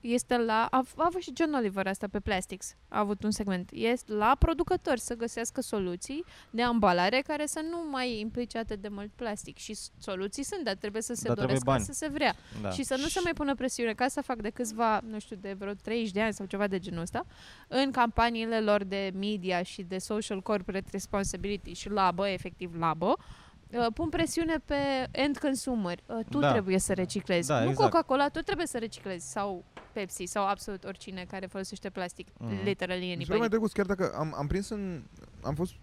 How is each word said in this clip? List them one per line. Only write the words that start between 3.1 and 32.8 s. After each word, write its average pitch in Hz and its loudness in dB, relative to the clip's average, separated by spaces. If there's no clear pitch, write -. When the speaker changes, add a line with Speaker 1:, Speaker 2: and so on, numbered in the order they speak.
Speaker 1:
un 214 2
segment. 190 -2
Este 226 0
la 214 4
producători 330 2
să - -6
găsească 233 -4
soluții 208 -4
de 226 0
ambalare 214 6
care 302 -2
să 311 -4
nu 339 -4
mai 254 -2
implice 226 -4
atât 220 -6
de 214 -6
mult 202 -10
plastic. 214 -6
Și - -10
s-, - -12
soluții 196 -4
sunt, 359 -4
dar 202 0
trebuie 208 -4
să 240 -4
se 214 -4
Speaker 2:
Dar 226 4
trebuie 131 2
Speaker 1:
dorească, 123 2
Speaker 2:
bani. 123 4
Speaker 1:
să - -6
se 311 0
vrea. 285 2
Speaker 2:
Da. 208 -2
Speaker 1:
Și 92 -2
să 262 0
nu 294 0
se 370 0
mai 349 2
pună 277 0
presiune, 240 -2
ca 247 0
să 285 -2
fac 247 -4
de 214 -2
câțiva, 220 0
nu 214 -6
știu, 208 -12
de 196 -6
vreo 202 -6
treizeci 214 -2
de 202 0
ani 220 2
sau 202 -8
ceva 202 0
de 196 0
genul 175 -6
ăsta, 233 -4
în 269 2
campaniile 226 2
lor 208 4
de 196 -2
media 190 0
și 190 -8
de 185 -6
social 214 -2
corporate 196 -2
responsibility 196 -4
și - -10
labă, 196 4
efectiv 180 -6
labă, 170 4
uh, 233 2
pun 339 0
presiune 330 2
pe 294 -2
end - 2
consumer. 226 0
Uh, 226 -4
tu 262 0
Speaker 2:
Da. 277 6
Speaker 1:
trebuie 190 4
să 190 2
reciclezi. 180 0
Speaker 2:
Da, 143 6
Speaker 1:
Nu - 4
Speaker 2:
exact. 370 6
Speaker 1:
Coca-Cola, 285 4
tu 302 -4
trebuie 330 -2
să 254 -4
reciclezi. 196 -8
Sau 196 -4
Pepsi, 190 -6
sau 196 0
absolut 196 -2
oricine 190 -10
care 190 -6
folosește 190 -8
plastic, 180 -8
Speaker 2:
Mhm. 190 -2
Speaker 1:
literally 185 0